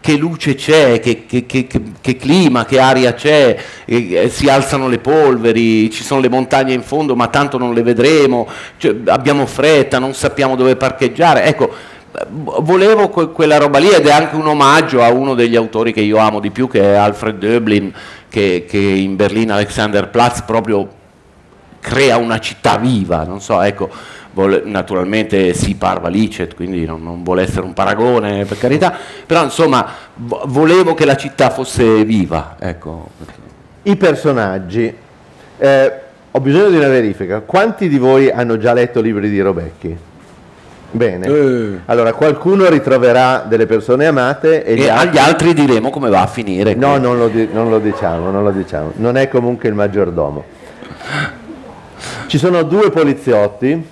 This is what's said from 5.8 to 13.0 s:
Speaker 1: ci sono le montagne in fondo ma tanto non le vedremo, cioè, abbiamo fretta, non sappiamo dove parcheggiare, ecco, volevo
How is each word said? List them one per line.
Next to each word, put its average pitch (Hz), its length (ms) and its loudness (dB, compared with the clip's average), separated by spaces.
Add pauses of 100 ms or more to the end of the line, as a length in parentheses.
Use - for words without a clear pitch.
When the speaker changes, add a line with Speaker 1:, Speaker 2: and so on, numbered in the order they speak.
Speaker 1:
ci - 100 -10
sono 135 180 -2
le 131 80 2
montagne 131 440 0
in 123 100 -4
fondo 143 320 -2
ma 120 140 0
tanto 143 300 -2
non 123 160 -4
le 117 100 0
vedremo, 123 640 2 (280)
cioè, 139 160 -2 (120)
abbiamo 131 420 0
fretta, 139 540 2
non 131 140 -6
sappiamo 135 420 -2
dove 127 180 2
parcheggiare, 131 720 0
ecco, 143 280 0 (580)
volevo 185 760 0